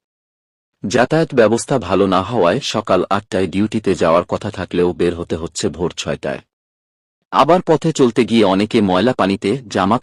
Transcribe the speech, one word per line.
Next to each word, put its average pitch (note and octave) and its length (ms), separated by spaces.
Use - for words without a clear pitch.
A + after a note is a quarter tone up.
যাতায়াত D3 460
ব্যবস্থা A2+ 400
ভালো F#2+ 280
না F#2 220
হওয়ায় G#2+ 300
সকাল G#2 260
আটটায় F#2+ 380
ডিউটিতে G#2 480
যাওয়ার F2 360
কথা G2 200
থাকলেও F2+ 420
বের F2 260
হতে E2+ 160
হচ্ছে E2 340
ভোর D#2+ 280
ছয়টায়। C#2+ 440
আবার C#3+ 260
পথে D#3+ 200
চলতে B2+ 260
গিয়ে A2 200
অনেকে G2 360
ময়লা G2 320
পানিতে G2 360
জামা G2 360